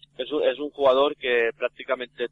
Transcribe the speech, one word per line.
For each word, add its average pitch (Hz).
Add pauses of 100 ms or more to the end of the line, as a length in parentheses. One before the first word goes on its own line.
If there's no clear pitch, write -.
(180)
es 127
un, 151
es 127
un 147
jugador 139
que 120
prácticamente 123